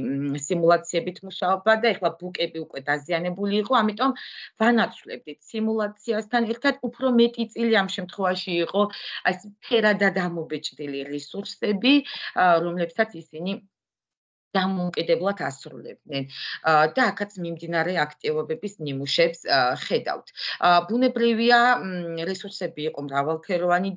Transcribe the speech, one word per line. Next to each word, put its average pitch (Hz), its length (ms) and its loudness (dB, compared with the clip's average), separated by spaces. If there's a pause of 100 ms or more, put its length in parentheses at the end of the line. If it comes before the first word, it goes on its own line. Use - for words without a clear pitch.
მ, 139 400 -2
სიმულაციებით 170 840 0
მუშაობა 190 560 0
და 233 120 2
ეხლა 170 180 0 (100)
ბუკები 170 400 -6
უკვე 143 200 -10
დაზიანებული 175 800 -2
იყო, 208 160 -2
ამიტომ 214 340 2 (500)
ვანაცვლებდით 226 800 0
სიმულაციასთან 220 1040 -2 (100)
ერთად. 269 280 0
უფრო 262 320 -4
მეტი 233 400 4
წილი 226 240 0
ამ 190 120 2
შემთხვევაში 185 640 -4 (120)
იყო 202 180 2 (460)
ეს 185 120 -2 (200)
ფერადად 202 560 2
ამობეჭდილი 156 840 -4 (120)
რესურსები, 202 800 0 (480)
ა, 185 40 4 (200)
რომლებსაც 175 460 -2 (100)
ისინი 165 320 -8 (1000)
დამოუკიდებლად 180 880 0
ასრულებდნენ. 139 800 -8 (380)
ა, 160 100 2 (220)
და 262 160 2
აქაც 202 200 -6 (120)
მიმდინარე 170 560 -2
აქტივობების 156 800 -4
ნიმუშებს, 143 640 0 (100)
ა, 131 240 4
ხედავთ. - 520 -4 (360)
ა, 233 240 6
ბუნებრივია, 233 720 4 (240)
მ, 175 400 -6
რესურსები 165 640 -6
იყო - 160 -4
მრავალფეროვანი 170 960 0